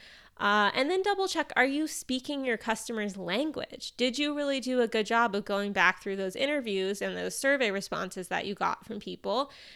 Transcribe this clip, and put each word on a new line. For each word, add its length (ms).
Uh, 360
and 180
then 100
double 280
check, 260
are 100
you 220
speaking 560
your 140
customer's 580
language? 800
Did 240
you 160
really 240
do 220
a 60
good 180
job 280
of 120
going 260
back 320
through 140
those 180
interviews 640
and 140
those 220
survey 340
responses 560
that 180
you 80
got 320
from 140
people 500